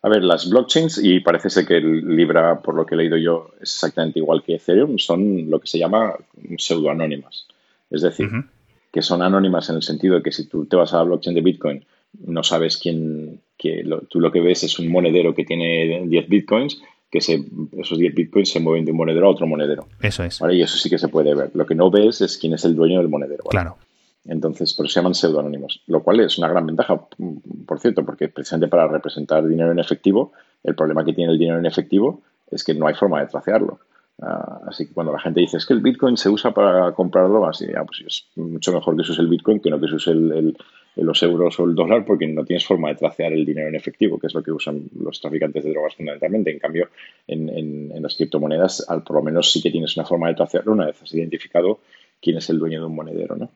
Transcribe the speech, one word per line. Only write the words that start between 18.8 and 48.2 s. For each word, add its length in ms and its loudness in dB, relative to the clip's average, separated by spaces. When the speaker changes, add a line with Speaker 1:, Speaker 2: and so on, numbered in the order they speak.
Speaker 1:
de 60 -2
un 40 -2
monedero 300 2
a 40 8
otro 160 0
monedero. 400 -2
Speaker 2:
Eso 240 -2
es. 140 -8
Speaker 1:
¿Vale? 160 2
Y 80 4
eso 160 0
sí 100 -4
que 80 2
se 120 -2
puede 260 2
ver. 180 -2
Lo 140 -2
que 80 -2
no 160 4
ves 320 4
es 160 -2
quién 160 -2
es 100 -6
el 100 4
dueño 260 2
del 80 0
monedero, 360 -6
¿vale? 60 -8
Speaker 2:
Claro. 260 -2
Speaker 1:
Entonces, 480 -4
por 100 -4
eso 80 -4
se 80 2
llaman 140 2
pseudonónimos, 720 -2
lo 160 0
cual 180 4
es 160 2
una 100 0
gran 200 0
ventaja, 420 -2
por 140 -6
cierto, 240 2
porque 240 -4
precisamente 400 -2
para 180 4
representar 640 -2
dinero 240 2
en 60 0
efectivo, 540 0
el 120 -2
problema 320 0
que 80 0
tiene 180 0
el 60 2
dinero 200 2
en 60 -2
efectivo 560 0
es 120 -8
que 120 -2
no 120 0
hay 80 0
forma 280 0
de 60 -4
tracearlo. 520 -2
Ah, 480 -8
así 180 -8
que 60 -20
cuando 200 -4
la 80 -4
gente 200 -2
dice, 160 0
"Es 80 -4
que 80 0
el 80 2
Bitcoin 380 2
se 100 0
usa 240 2
para 400 4
comprar 360 2
drogas", 340 2
y 100 -6
ya, 100 -4
pues 240 -12
es 200 -10
mucho 360 -4
mejor 220 0
que 100 0
se 80 -4
use 100 0
el 60 4
Bitcoin 300 4
que 120 0
no 100 0
que 80 0
se 60 -4
use 160 -2
el, 220 4
el, 240 0
los 260 0
euros 360 2
o 60 2
el 100 2
dólar, 300 2
porque 220 0
no 180 -4
tienes 220 -2
forma 240 0
de 60 -4
tracear 360 -2
el 140 0
dinero 220 -4
en 60 -6
efectivo, 440 -2
que 80 -6
es 80 -6
lo 80 -4
que 100 -6
usan 300 -6
los 220 -8
traficantes 420 -4
de 60 -4
drogas 240 -4
fundamentalmente. 560 -4
En 80 -10
cambio, 300 -4
en, 220 -6
en, 440 -10
en 100 -12
las 140 -8
criptomonedas, 680 -2